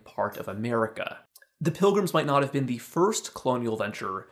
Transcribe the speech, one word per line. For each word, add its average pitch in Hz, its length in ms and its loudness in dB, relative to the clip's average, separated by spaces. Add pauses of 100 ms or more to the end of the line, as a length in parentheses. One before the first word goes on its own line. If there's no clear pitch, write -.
part 104 320 -4
of - 140 -8
America. 113 680 -2 (420)
The 165 100 2
Pilgrims 196 420 2
might 156 120 2
not 143 160 4
have 135 120 0
been 135 140 0
the 123 100 -2
first - 560 0
colonial 120 420 0
venture 104 560 -6